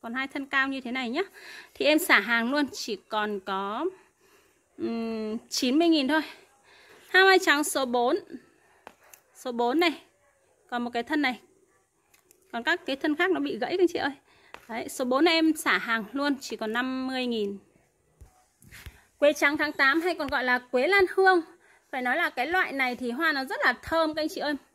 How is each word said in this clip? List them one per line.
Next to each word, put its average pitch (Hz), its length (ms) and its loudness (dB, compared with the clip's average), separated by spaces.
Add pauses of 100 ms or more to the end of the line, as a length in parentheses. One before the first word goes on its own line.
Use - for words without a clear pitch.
còn 233 120 -10
hai 269 140 -6
thân 277 180 -8
cao 269 220 0
như 269 120 -4
thế 233 120 -8
này 254 180 -4
nhá, 302 120 -2 (520)
thì 269 120 0
em 302 120 6
xả 262 220 4
hàng 233 300 0
luôn, 285 220 0
chỉ - 240 -8 (120)
còn 214 320 -4
có, 196 440 -6 (920)
ừm, 226 580 -6 (120)
chín 262 300 0
mươi 339 100 4
nghìn 302 200 2
thôi. 302 120 2 (920)
Hawaii 381 260 6
trắng 302 260 2
số 285 200 -2
bốn. 247 320 0 (1160)
Số - 180 -10
bốn 240 280 2
này, 339 120 4 (800)
còn 240 120 -4
một 240 120 -6
cái 233 80 -2
thân 294 200 0
này, 254 160 0 (1120)
còn 233 100 -6
các 330 240 -2
cái 269 100 -2
thân 302 200 0
khác 359 140 2
nó 320 100 0
bị 277 180 -4
gãy 220 120 -4
các 370 120 2
anh 349 100 6
chị 349 60 -4
ơi. 277 140 -2 (560)
Đấy, 233 200 -10
số - 160 -4
bốn 262 200 2
này 339 100 6
em 320 220 4
xả - 220 0
hàng 226 340 -4
luôn, 285 280 -2
chỉ - 160 -10
còn 214 160 -6
năm 262 340 -4
mươi 262 200 -4
nghìn. 208 320 -4 (1600)
Quế 294 140 4
trắng 302 240 0
tháng 302 160 -2
tám 285 280 2
hay 349 140 -2
còn 294 140 -6
gọi 262 160 -2
là 254 140 2
quế 247 280 0
lan 392 180 6 (100)
hương. 381 260 6 (500)
Phải 262 120 -6
nói 254 140 0
là 330 140 0
cái 254 160 -4
loại 359 260 0
này 254 240 -2
thì 247 140 -6
hoa 311 220 0
nó 269 120 -2
rất 359 200 -6
là 269 80 4 (100)
thơm 320 320 0
các 311 80 -4
anh 311 60 -2
chị - 120 -8
ơi. 285 140 -2 (200)